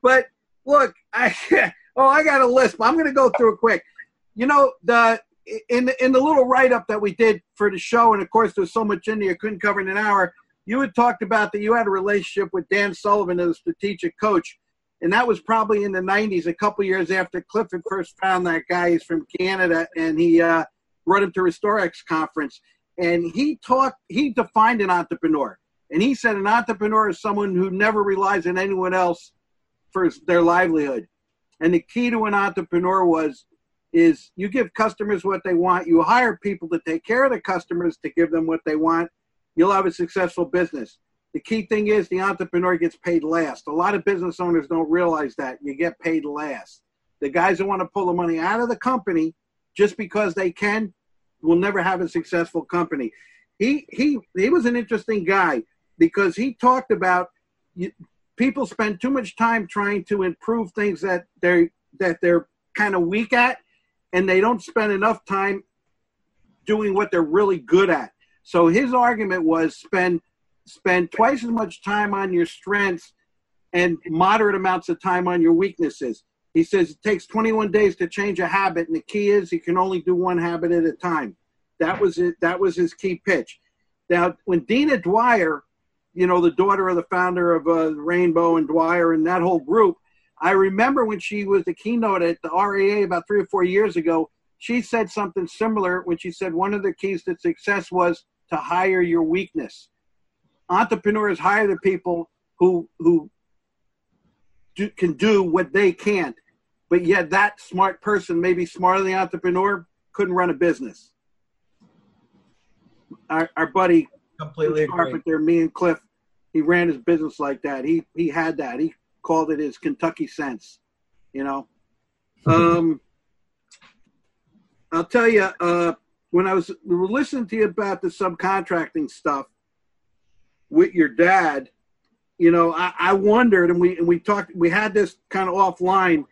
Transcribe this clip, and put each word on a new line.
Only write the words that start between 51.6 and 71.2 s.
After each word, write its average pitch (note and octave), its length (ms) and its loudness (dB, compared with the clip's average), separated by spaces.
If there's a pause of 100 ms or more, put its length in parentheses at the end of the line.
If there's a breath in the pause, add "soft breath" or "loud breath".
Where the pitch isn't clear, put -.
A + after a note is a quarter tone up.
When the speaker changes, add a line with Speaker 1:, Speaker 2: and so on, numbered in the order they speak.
Speaker 1:
have F3+ 200 -2
a E3+ 80 -4
successful E3+ 540 -4
company. D3+ 480 -4 (480 soft breath)
He, C#4 320 -2
he, C#4 280 -2 (180)
he G3+ 120 0
was D4+ 160 2
an A#3+ 120 0
interesting G#3+ 480 -4
guy, F3+ 380 0 (420)
because E4+ 300 0
he A#3 200 -4
talked B3 360 2
about F3+ 380 0 (460)
y-, F3+ 180 -10 (420)
people C4 300 -2
spend G#3+ 340 -6
too B3+ 120 -4
much B3+ 240 -6
time A3+ 320 0
trying G3+ 360 -4
to G3+ 200 -4
improve G3+ 480 -4
things G3+ 300 -4
that F3+ 240 -2 (160)
they're, F3 280 4 (300)
that F3 220 -2
they're F3 260 2 (280)
kinda G3+ 240 -2
weak G3+ 340 -2
at, B3 260 0 (540)
and F#3 140 0
they F#3 140 4
don't A3+ 220 0
spend G#3+ 280 -2
enough G#3 340 -2
time G3 380 -4 (1000)
doing G#3 300 -2
what G3+ 160 0
they're F3 100 2 (180)
really G3 200 2
good F3 300 4
at. C#3 220 -2 (320)
So E3+ 240 2
his A#3+ 260 2
argument A3 500 0
was D#3+ 320 0
spend, F3+ 460 -2 (440)
spend F3+ 460 -2
twice A#3 320 0